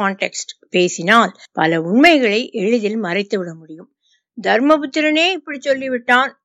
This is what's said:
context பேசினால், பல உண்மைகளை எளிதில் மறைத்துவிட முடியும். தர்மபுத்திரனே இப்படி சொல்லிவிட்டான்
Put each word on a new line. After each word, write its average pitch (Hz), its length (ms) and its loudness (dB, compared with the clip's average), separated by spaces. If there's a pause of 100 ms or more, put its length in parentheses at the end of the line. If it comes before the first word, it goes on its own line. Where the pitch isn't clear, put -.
context - 680 -6
பேசினால், 180 600 2 (200)
பல 160 300 0
உண்மைகளை 247 680 2
எளிதில் 220 520 -2
மறைத்துவிட 185 560 -6
முடியும். 160 380 -20 (460)
தர்மபுத்திரனே 302 880 0
இப்படி 302 280 -8
சொல்லிவிட்டான் 262 720 -2 (140)